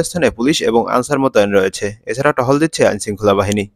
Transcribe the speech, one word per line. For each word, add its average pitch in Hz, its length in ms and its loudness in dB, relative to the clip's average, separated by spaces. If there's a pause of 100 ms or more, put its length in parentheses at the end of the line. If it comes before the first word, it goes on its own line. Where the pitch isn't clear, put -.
স্থানে 160 280 0
পুলিশ 131 300 -2
এবং 113 280 2
আনসার 123 300 0
মোতায়েন 117 320 2
রয়েছে। 98 340 0 (200)
এছাড়া 139 260 0
টহল 135 280 0
দিচ্ছে 156 280 -2
আইনশৃঙ্খলা 101 460 0
বাহিনী। 101 320 0 (100)